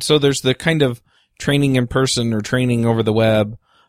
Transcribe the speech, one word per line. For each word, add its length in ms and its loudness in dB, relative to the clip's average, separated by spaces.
so 180 2
there's 220 0
the 120 0
kind 300 -2
of 180 -2
training 380 0
in 100 0
person 480 -2
or 60 -2
training 460 0
over 180 2
the 80 0
web. 440 2